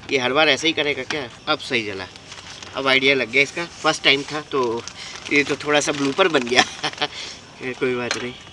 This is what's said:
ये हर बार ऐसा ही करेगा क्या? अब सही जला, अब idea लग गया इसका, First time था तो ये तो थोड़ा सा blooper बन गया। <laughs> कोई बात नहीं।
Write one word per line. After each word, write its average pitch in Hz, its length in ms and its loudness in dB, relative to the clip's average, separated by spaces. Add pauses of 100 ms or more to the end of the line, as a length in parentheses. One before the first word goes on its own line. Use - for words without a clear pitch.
(100)
ये 135 80 2
हर 127 140 2
बार 156 160 4
ऐसा 139 180 2
ही 165 60 2
करेगा 143 300 -2
क्या? 143 500 -6
अब 143 60 0
सही 117 280 -2
जला, 95 180 -6 (720)
अब 135 100 -2
idea 135 280 6
लग 120 160 0
गया 139 120 4
इसका, 170 220 -2
First - 400 -2
time 139 180 4
था 147 180 -6
तो 120 420 0 (500)
ये 143 120 6
तो 139 120 0
थोड़ा 147 240 2
सा 151 120 0
blooper 143 360 2
बन 151 120 4
गया। 123 220 4
<laughs> - 1080 -6
कोई 127 240 0
बात 120 200 -4
नहीं। 123 160 -6 (200)